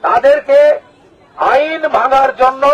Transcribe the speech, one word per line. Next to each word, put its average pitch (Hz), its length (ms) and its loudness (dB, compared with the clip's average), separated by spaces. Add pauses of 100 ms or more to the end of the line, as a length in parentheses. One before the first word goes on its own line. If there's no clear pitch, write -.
তাদেরকে 277 580 0 (760)
আইন 311 500 -2
ভাঙার 262 480 0
জন্য 262 280 -2 (100)